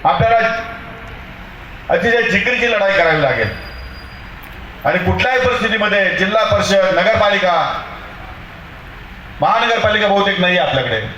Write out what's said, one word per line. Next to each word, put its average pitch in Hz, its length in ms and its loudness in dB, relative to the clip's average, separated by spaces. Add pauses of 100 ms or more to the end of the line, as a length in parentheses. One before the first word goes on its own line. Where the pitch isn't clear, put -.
आपल्याला 175 340 6 (1500)
अतिशय 233 340 2
जिकिरीची 240 480 0
लढाई 196 260 2
करावी 160 240 4
लागेल 117 280 0 (1400)
आणि 160 200 2
कुठल्याही 254 340 2
परिस्थितीमध्ये 208 680 2 (120)
जिल्हा 208 280 2
परिषद, 196 480 2
नगरपालिका, 185 640 2 (1900)
महानगरपालिका 208 680 2
बहुतेक 196 320 2
नाही 180 180 4
आपल्याकडे 131 440 0 (160)